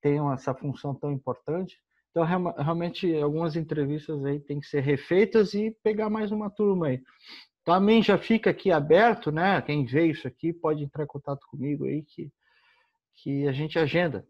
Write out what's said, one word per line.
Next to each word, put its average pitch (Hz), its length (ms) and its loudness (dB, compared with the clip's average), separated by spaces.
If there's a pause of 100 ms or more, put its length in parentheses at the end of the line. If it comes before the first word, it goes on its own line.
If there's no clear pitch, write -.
tem 147 180 2 (140)
essa 127 220 -4
função 143 400 -8
tão 147 180 -6
importante. 151 680 -8 (320)
Então, 165 140 0
real-, 175 320 0
realmente, 170 640 -2
algumas 151 360 -2
entrevistas 151 680 -4
aí 143 160 -2
têm 147 200 -8
que 143 60 -14
ser 147 140 -2
refeitas 185 760 2
e 220 280 -4
pegar 214 280 0
mais 214 220 -4
uma 214 180 -6
turma 190 380 0
aí. 127 140 -2 (640)
Também 196 380 6
já 190 160 4
fica 220 320 2
aqui 185 220 0
aberto, 170 580 4
né? 165 320 2
Quem 147 220 0
vê 143 220 2
isso 151 200 -2
aqui 160 260 -6
pode 156 300 -2
entrar 147 220 -8
em - 20 -12
contato 139 420 -10
comigo 143 360 -6
aí 139 180 -4
que, 156 300 -14 (840)
que 139 320 -4
a 139 60 0
gente 156 260 -4
agenda 160 520 0